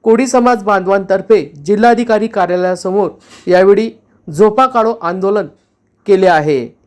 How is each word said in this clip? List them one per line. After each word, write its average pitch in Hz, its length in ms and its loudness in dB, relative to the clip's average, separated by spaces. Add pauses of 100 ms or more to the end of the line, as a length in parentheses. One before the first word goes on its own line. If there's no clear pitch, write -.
कोळी 233 240 2
समाज 240 360 0
बांधवांतर्फे 190 880 0 (120)
जिल्हाधिकारी 220 600 0
कार्यालयासमोर 185 840 -4 (380)
यावेळी 196 520 2 (380)
झोपा 214 280 2
काढो 233 360 -2
आंदोलन 185 440 -4 (600)
केले 190 200 2
आहे. 151 600 0